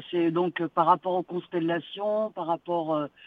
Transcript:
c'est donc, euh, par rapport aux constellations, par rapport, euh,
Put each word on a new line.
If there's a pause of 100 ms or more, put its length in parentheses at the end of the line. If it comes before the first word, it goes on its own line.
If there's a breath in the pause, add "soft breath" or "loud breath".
(100)
c'est
donc,
euh,
par
rapport
aux
constellations,
par
rapport,
euh, (200 soft breath)